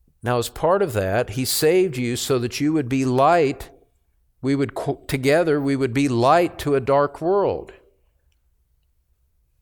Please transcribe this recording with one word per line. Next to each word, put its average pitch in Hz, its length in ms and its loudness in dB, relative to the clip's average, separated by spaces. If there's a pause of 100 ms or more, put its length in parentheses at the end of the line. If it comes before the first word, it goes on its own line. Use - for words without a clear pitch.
(240)
Now, 120 140 -2
as 117 100 -4
part 185 340 0
of 156 100 -2
that, 104 380 -2
he 127 140 -4
saved 165 520 2
you 123 200 -4
so 131 240 -2
that 120 200 -6
you 151 120 0
would 147 160 -2
be 131 160 0
light. 139 680 2 (720)
We 135 140 -2
would 139 200 -4
co-, - 340 -6
together, 143 520 0
we 139 140 -2
would 131 200 -2
be 143 140 2
light 143 500 2
to 143 160 -2
a 135 60 2
dark 143 400 0
world. 165 520 -2 (1900)